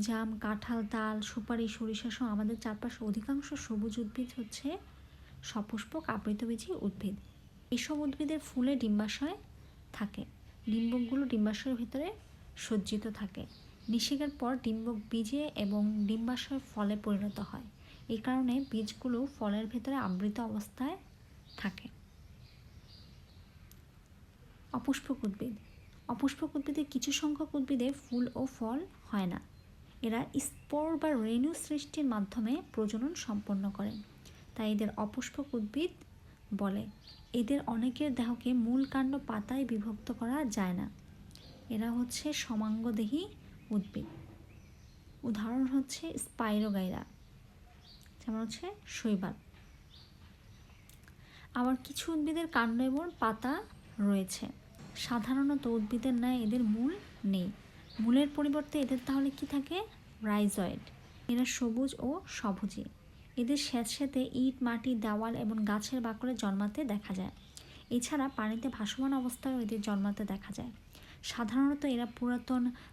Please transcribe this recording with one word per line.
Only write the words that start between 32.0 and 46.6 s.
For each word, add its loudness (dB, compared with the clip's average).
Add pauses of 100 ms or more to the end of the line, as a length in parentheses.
মাধ্যমে 0 (200)
প্রজনন 2
সম্পন্ন 0 (120)
করে, -2 (600)
তাই 0
এদের 2 (140)
অপুষ্পক -4 (120)
উদ্ভিদ 0 (680)
বলে। 0 (560)
এদের 4 (140)
অনেকের 2
দেহকে 2 (140)
মূল, 6 (100)
কাণ্ড, 4 (140)
পাতায় 0
বিভক্ত -2 (120)
করা 2 (180)
যায় 4
না। -2 (880)
এরা 2 (100)
হচ্ছে 0 (180)
সমাঙ্গদেহী 2 (540)
উদ্ভিদ। -2 (1200)
উদাহরণ 2 (100)
হচ্ছে 0 (200)
স্পাইরোগাইরা, 2 (1160)